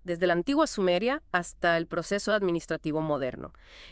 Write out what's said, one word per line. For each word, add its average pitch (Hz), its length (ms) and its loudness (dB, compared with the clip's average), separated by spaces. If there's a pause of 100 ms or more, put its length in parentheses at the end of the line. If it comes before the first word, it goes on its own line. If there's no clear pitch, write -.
Desde 175 240 -2
la 175 60 4
antigua 277 340 2
Sumeria 202 640 0
hasta 175 460 2
el 170 100 -2
proceso 202 440 -2
administrativo 165 720 0
moderno. 139 520 -4 (380)